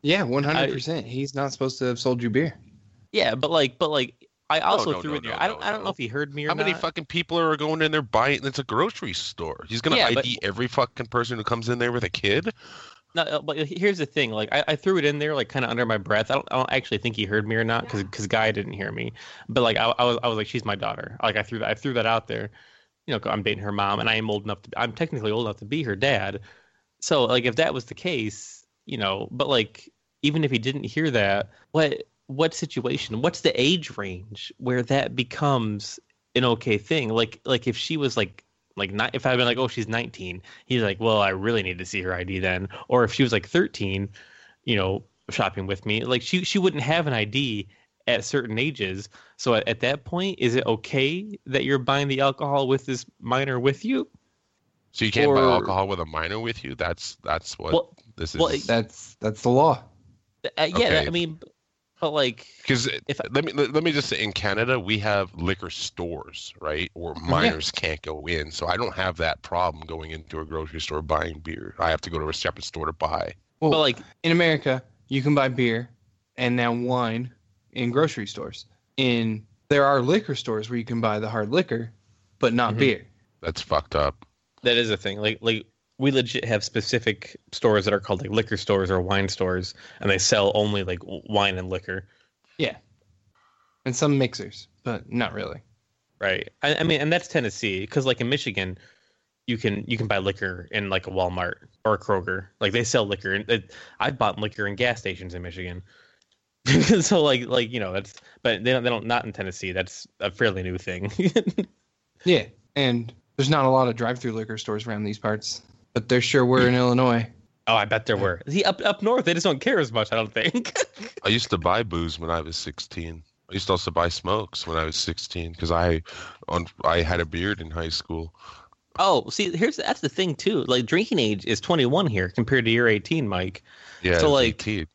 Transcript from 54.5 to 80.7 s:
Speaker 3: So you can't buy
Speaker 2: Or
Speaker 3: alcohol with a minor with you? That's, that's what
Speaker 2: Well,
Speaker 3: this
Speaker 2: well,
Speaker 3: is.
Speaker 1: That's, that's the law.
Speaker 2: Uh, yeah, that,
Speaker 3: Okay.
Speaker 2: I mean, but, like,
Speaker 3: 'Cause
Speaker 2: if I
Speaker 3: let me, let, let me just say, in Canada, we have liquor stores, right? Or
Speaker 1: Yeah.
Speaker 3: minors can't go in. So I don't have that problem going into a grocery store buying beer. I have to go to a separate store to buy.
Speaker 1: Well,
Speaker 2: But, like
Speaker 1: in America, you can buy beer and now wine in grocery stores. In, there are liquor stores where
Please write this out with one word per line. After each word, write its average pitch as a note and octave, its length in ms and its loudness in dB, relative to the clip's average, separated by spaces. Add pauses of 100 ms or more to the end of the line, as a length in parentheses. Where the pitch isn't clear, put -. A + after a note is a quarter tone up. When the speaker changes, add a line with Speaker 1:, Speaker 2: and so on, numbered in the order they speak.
Speaker 3:
So - 140 0
you G#2 60 2
can't C#3+ 200 6
buy C3+ 100 6
Speaker 2:
Or B2+ 120 6
Speaker 3:
alcohol F#2+ 340 2
with G2 120 -2
a D#2+ 60 -2
minor D#2+ 340 -4
with A#2 240 -6
you? C2 100 -8
That's, - 480 -4
that's - 360 -4
what D#2+ 140 -2
Speaker 2:
Well, - 240 0 (200)
Speaker 3:
this E2 180 -6
Speaker 2:
well, E3 140 2
Speaker 3:
is. D3 180 -4
Speaker 1:
That's, - 540 -2
that's G#2+ 220 -4
the B2 80 4
law. C#3 320 6 (600)
Speaker 2:
Uh, - 40 -4 (160)
yeah, D#3+ 260 2
that, D#3 80 4
Speaker 3:
Okay. D3+ 80 2
Speaker 2:
I D3 40 -2
mean, E3 300 -4 (580)
but, D#3 140 -2
like, B2+ 340 0 (220)
Speaker 3:
'Cause B2 200 0 (200)
Speaker 2:
if - 140 -4
I - 80 -4
Speaker 3:
let C#3 140 2
me, - 80 -4
let, C3+ 200 0
let D#3 100 2
me E3+ 80 2
just D3 200 -2
say, G2 120 -2
in G#2 100 -2
Canada, A2+ 460 0
we G#2 200 0
have G2+ 360 0
liquor F2+ 360 -2
stores, - 920 -10
right? D#2 340 -4
Or E2 200 -10
Speaker 1:
Yeah. D#2+ 80 -12
Speaker 3:
minors E2+ 480 2
can't D#2 320 -4
go D2+ 240 -8
in. D#2 240 -2
So D2+ 160 -6
I F2 100 0
don't A2+ 180 -4
have F#2 220 -2
that D#2+ 260 -2
problem E2 440 -2
going D#2+ 240 -10
into D#2+ 300 -10
a D#2 40 -8
grocery D#2 360 -8
store D2+ 200 -4
buying D#2 380 -2
beer. D#2+ 400 -12
I E2 120 2
have D#2 120 0
to E2+ 80 -10
go E2 80 -4
to D2+ 100 -4
a E2 60 -4
separate - 320 -6
store D#2+ 180 -8
to D#2 80 -4
buy. D#2+ 400 -4 (280)
Speaker 1:
Well, D#3 100 4
Speaker 2:
But, D#3+ 80 4
like C3+ 200 2 (260)
Speaker 1:
in E3 80 2
America, D#3 500 2 (260)
you C3+ 140 0
can D3 120 4
buy C3+ 140 4
beer A#2+ 400 0 (480)
and B2 180 0
now A#2+ 200 4
wine A#2+ 580 -2 (400)
in B2 180 -2
grocery C3+ 360 0
stores. - 400 -12 (320)
In, A2+ 480 2 (240)
there C#3+ 160 6
are C#3 160 6
liquor D3+ 320 2
stores G#2+ 340 -4
where B2 100 -2